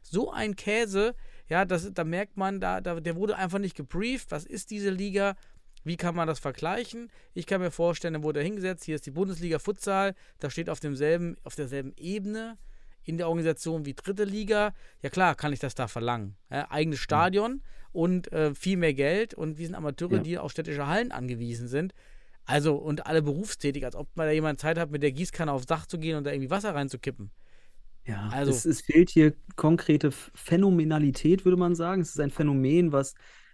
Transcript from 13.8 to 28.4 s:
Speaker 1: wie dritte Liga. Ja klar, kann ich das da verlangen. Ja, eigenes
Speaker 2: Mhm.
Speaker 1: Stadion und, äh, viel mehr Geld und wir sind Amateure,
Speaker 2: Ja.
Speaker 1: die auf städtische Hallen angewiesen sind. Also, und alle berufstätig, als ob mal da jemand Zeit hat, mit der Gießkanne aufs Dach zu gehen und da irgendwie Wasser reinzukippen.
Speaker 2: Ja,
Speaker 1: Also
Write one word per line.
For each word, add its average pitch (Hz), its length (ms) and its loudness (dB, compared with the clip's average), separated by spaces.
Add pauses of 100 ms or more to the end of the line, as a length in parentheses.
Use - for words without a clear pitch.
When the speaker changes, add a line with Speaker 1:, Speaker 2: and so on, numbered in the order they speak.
Speaker 1:
wie 139 80 -8
dritte 196 300 -4
Liga. 208 480 0 (300)
Ja 135 80 -6
klar, 175 240 4
kann 147 180 -2
ich 127 60 -4
das 131 160 -4
da 120 140 -2
verlangen. 117 480 -4 (140)
Ja, 143 200 -6
eigenes 156 280 0
Speaker 2:
Mhm. - 60 -4
Speaker 1:
Stadion 196 580 2 (300)
und, 175 400 2
äh, 151 220 2
viel 190 220 0
mehr 165 180 4
Geld 170 400 0
und 156 240 -6
wir 165 80 -8
sind 180 80 -8
Amateure, 175 440 -2
Speaker 2:
Ja. - 20 4
Speaker 1:
die 165 180 -4
auf 165 140 -6
städtische 147 340 -6
Hallen 214 260 0
angewiesen 120 540 -6
sind. 147 280 -4 (500)
Also, 147 320 2
und - 300 -4
alle 160 160 2
berufstätig, 143 640 -2
als 123 120 -6
ob - 200 -10
mal 160 100 0
da 151 60 4
jemand 156 280 2
Zeit 160 180 0
hat, 165 120 -2
mit 147 120 -2
der 143 100 4
Gießkanne 156 400 -2
aufs 127 140 -2
Dach 160 200 -2
zu 175 120 -6
gehen 160 180 -2
und 143 80 -4
da 143 80 -2
irgendwie 135 180 -4
Wasser 202 240 0
reinzukippen. 135 560 -4 (760)
Speaker 2:
Ja, 107 240 -4
Speaker 1:
Also 139 200 4